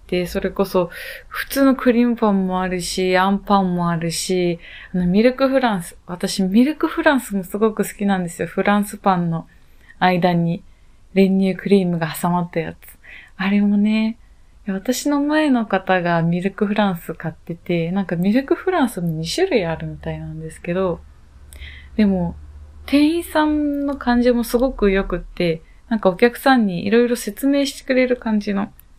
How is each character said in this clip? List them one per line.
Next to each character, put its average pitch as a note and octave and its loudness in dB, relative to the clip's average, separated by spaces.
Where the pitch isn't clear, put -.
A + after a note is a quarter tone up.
て、 F3+ -2
そ F#3 -4
れ F#3+ -4
こ F#3+ 0
そ F3+ 0
普 - -10
通 C4+ 0
の C4+ 4
ク B3+ 2
リ A#3 4
ー A#3+ 2
ム A#3 0
パ A3 2
ン F#3+ 0
も F#3 -2
あ F#3 -2
る F3+ -4
し、 F#3 0
あ F#3 4
ん G3 0
パ G3+ 2
ン F3+ 0
も F3 0
あ E3+ 0
る E3 -4
し、 F3 -2
あ F#3 -2
の、 F3+ 0
ミ F#3 4
ル B3 6
ク C4+ 0
フ C4+ 2
ラ A#3 0
ン F3 -6
ス。 - -16
私、 F#3 -4
ミ F#3+ 4
ル D4+ 2
ク E4 -2
フ D#4+ -4
ラ D4+ 4
ン B3 0
ス - -10
も F#3+ -2
す - -10
ご A3 2
く G#3+ -2
好 G3+ -6
き G3+ -6
な G3 2
ん F3+ -2
で E3+ -4
す - -8
よ。 E3+ -4
フ F#3+ -4
ラ G#3 2
ン G3+ -2
ス G#3 -14
パ F#3+ 0
ン F3 -2
の E3 -4
間 F3+ 4
に E3+ 0
練 F#3+ 4
乳 F#3+ 2
ク F#3 -8
リ G3 6
ー F3+ 0
ム F3 0
が E3 -2
挟 F3+ 0
ま F3 2
っ E3+ -8
た E3 -4
や E3 -8
つ。 - -18
あ F#3+ -2
れ G3+ 4
も G3+ 2
ね、 A3 0
私 G3 -2
の C#4+ 0
前 D4+ 0
の A#3+ 2
方 F#3 0
が E3+ 2
ミ E3+ 0
ル G3 -2
ク G#3 -2
フ G3+ -2
ラ G#3 2
ン F3 -4
ス - -12
買 D#3+ -8
っ - -16
て - -12
て、 E3+ -2
な G3 -2
ん - -2
か F3+ -4
ミ F3 2
ル B3+ 2
ク E4+ 0
フ - -4
ラ E4 2
ン A3 -2
ス F3+ -8
も E3+ -2
二 D#3+ -4
種 F4+ 0
類 A#3+ 2
あ E3 -2
る D#3 -10
み D#3 -10
た D#3+ -8
い D#3 -8
な D#3+ -10
ん D#3+ -10
で D#3+ -12
す - -20
け E3+ -6
ど、 F#3 -2
で G#3+ 4
も、 F3+ 0
店 D4 4
員 E4+ -4
さ D#4 0
ん D4 -2
の C#4 -4
感 A#3+ 0
じ B3 4
も A#3+ 2
す A#3 -2
ご B3+ 2
く G#3 2
良 G3 2
く F3+ -4
っ - -4
て、 E3+ -4
な A3+ 0
ん - -2
か - 4
お F3 -2
客 A#3+ 4
さ C4+ 4
ん A3+ 4
に F#3 -2
い G3+ 0
ろ A#3+ 4
い A#3+ 2
ろ A#3+ 0
説 A#3 -4
明 C#4 2
し C#4 -8
て - -16
く C4 -2
れ B3+ 4
る B3 0
感 A3 -2
じ G3+ -4
の、 G3+ -4